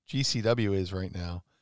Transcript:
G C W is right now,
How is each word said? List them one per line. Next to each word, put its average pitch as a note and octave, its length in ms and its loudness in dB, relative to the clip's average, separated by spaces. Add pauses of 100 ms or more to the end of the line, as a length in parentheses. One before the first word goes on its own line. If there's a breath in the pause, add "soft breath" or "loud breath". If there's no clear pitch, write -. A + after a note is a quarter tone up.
G C3+ 160 -2
C - 180 0
W A2 320 4
is F#2+ 200 0
right F#2 220 -4
now, F2 280 -6 (200)